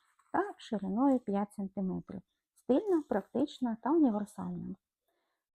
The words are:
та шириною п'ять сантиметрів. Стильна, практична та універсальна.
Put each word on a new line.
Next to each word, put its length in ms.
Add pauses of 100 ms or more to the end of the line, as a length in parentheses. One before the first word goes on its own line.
(320)
та 260
шириною 640
п'ять 340
сантиметрів. 680 (340)
Стильна, 540
практична 760
та 80
універсальна. 840 (800)